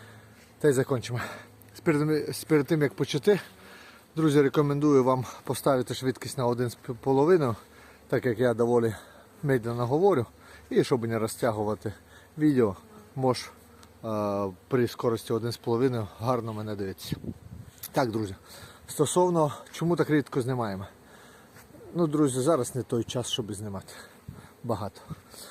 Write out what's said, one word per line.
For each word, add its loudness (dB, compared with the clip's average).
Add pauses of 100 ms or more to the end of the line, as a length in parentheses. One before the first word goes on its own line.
(580)
та 2
й 6
закінчимо. -2 (540)
З -20
перед 2
тим, -2
з -12
перед 2
тим, 0
як 0
почати, 0 (760)
друзі, 4
рекомендую 4
вам 2 (200)
поставити 0
швидкість -6
на 0
один 0
з -10 (260)
половиною, 4 (520)
так 0
як 0
я 4
доволі 2 (480)
медленно 0
говорю, 2 (440)
і 4
щоб 0
не 0
розтягувати -2 (460)
відео, 4 (380)
мож, -2 (540)
е, -2 (180)
при 2
скорості -4
один -4
з -10
половиною -2 (100)
гарно -4
мене -8
дивитися. -8 (760)
Так, 0
друзі, -4 (520)
стосовно, 2 (200)
чому 0
так 2
рідко 2
знімаємо. -4 (1080)
Ну, 2
друзі, 2
зараз 2
не -4
той -2
час, -6
щоб -4
знімати -10 (720)
багато. -6 (500)